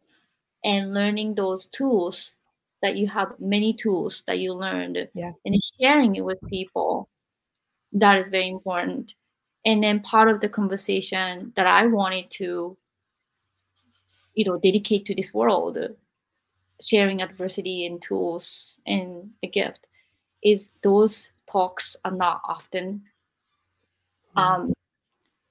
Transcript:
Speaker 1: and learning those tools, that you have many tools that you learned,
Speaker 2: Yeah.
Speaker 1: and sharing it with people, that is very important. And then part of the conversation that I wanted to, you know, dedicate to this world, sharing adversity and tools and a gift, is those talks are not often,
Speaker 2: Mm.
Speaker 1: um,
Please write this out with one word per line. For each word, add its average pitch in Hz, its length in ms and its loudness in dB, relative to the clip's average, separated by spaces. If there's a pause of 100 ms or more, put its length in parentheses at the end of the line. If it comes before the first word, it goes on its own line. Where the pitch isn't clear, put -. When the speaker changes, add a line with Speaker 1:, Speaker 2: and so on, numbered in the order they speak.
(640)
Speaker 1:
and 196 300 0
learning 208 400 0
those 190 380 -4
tools, 226 580 -2 (520)
that 196 120 0
you 202 140 0
have 196 320 -4
many 208 320 0
tools 190 540 -4
that 185 120 -2
you 185 140 -4
learned, 180 600 -6
Speaker 2:
Yeah. 175 200 -10 (120)
Speaker 1:
and 202 160 0 (200)
sharing 262 340 4
it 190 100 -6
with 190 240 -6
people, 185 600 -4 (840)
that 202 240 6
is 190 120 0
very 185 200 0
important. 185 640 -6 (500)
And 214 180 4
then 208 180 2
part 220 280 6
of 214 120 2
the 214 80 -2
conversation 190 1080 -4
that 185 100 2
I 185 220 6
wanted 185 440 0
to, 180 440 -6 (1600)
you 214 100 2
know, 190 140 0
dedicate 202 480 2
to 196 100 -4
this - 180 -6
world, 202 440 2 (1000)
sharing 196 420 2
adversity 185 640 -6
and 170 140 -8
tools 175 840 -6
and 185 460 -6 (100)
a 190 60 -8
gift, - 400 -4 (560)
is 208 260 4 (120)
those 208 480 2 (180)
talks - 560 -2
are 185 80 -4
not 180 320 0
often, 185 580 -8 (1300)
Speaker 2:
Mm. 190 60 2
Speaker 1:
um, 180 300 0 (800)